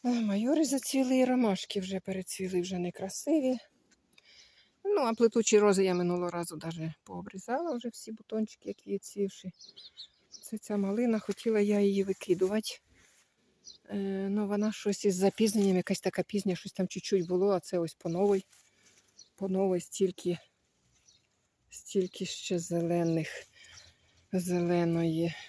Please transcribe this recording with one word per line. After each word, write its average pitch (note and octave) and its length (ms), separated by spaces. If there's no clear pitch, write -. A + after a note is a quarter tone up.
А, B3 60
майори A#3 560
зацвіли, C4 520
і B3+ 80
ромашки A3+ 560
вже F#3 200
перецвіли, F#3 600
вже F#3 180
некрасиві. B3 800
Ну, G4 180
а A3+ 120
плетучі A3 440
рози G3 260
я F#3 100
минулого F3 360
разу E3+ 260
даже D#3+ 460
пообрізала A3+ 760
вже A#3+ 120
всі - 240
бутончики, - 560
які G3+ 220
відцвівші. G3 600
Це G#3+ 80
ця - 180
малина, G#3+ 420
хотіла G#3+ 420
я G#3 200
її G3+ 240
викидувати. F#3+ 760
Е, G3+ 60
ну, G#3 160
вона G#3 260
щось - 320
із G3 100
запізненням, G3 640
якась F3+ 240
така F3+ 220
пізня, G3 340
щось - 160
там F#3 160
чуть-чуть F#3 380
було, F3+ 240
а F3+ 100
це - 180
ось E3 160
по - 140
новій. F#3+ 360
По G3 120
новій F#3+ 320
стільки, F3+ 580
стільки - 560
ще - 320
зелених, E3+ 880
зеленої. E3+ 1000